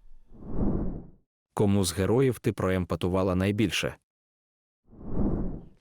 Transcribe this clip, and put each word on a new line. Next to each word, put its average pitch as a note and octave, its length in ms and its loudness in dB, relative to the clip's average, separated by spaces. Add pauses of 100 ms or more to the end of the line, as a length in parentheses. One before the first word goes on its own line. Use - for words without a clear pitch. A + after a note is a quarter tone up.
(1500)
Кому G2+ 300 4
з F2 80 -2
героїв A2+ 460 2
ти A2 140 -2
проемпатувала F#2 800 0
найбільше? F#2+ 640 0 (1800)